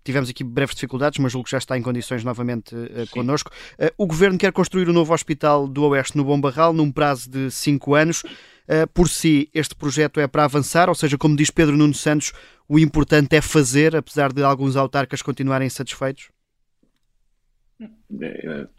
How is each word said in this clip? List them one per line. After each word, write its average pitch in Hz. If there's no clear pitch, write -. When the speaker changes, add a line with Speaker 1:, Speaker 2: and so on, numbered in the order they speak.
Speaker 1:
tivemos 131
aqui -
breves 131
dificuldades, 139
mas 131
julgo 123
que -
já 135
está 131
em 123
condições 120
novamente, 120
eh, 117
Speaker 2:
Sim. -
Speaker 1:
connosco. 131
Eh, 160
o 202
Governo 180
quer 190
construir 185
o 170
novo 170
Hospital 147
do 139
Oeste 139
no 143
Bom 143
Barral 147
num 156
prazo 139
de 131
cinco 139
anos. 156
Eh, 160
por 175
si, 151
este 151
projeto 147
é 143
para 151
avançar, 147
ou 175
seja, 143
como 151
diz 151
Pedro 151
Nuno 151
Santos, 151
o 147
importante 151
é 151
fazer, 147
apesar 143
de 139
alguns 135
autarcas 135
continuarem 135
insatisfeitos? -
Speaker 2:
Eh, -